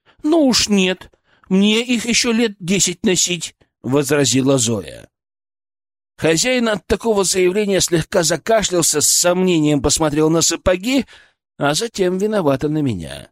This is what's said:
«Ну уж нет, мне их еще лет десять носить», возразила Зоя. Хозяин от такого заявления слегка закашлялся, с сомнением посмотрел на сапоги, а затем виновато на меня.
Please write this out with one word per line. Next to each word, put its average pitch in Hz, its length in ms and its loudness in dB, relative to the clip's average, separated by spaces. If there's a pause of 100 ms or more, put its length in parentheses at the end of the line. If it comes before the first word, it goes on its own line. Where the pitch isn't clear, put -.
(220)
«Ну 302 240 2
уж 226 220 0
нет, 185 420 0 (380)
мне 208 340 2
их 233 240 -2
еще 240 260 0
лет 220 280 0
десять 175 440 -2
носить», 175 520 -2 (260)
возразила 135 760 2
Зоя. 92 500 -6 (1080)
Хозяин 233 520 0
от 208 180 -4
такого 202 380 0
заявления 185 560 0
слегка 170 420 0
закашлялся, 170 760 0
с - 80 0
сомнением 175 760 2
посмотрел 151 480 0
на 165 100 2
сапоги, 185 680 -2 (520)
а 147 160 -2
затем 185 440 -2
виновато 175 500 -2
на 151 100 -2
меня. 85 540 -6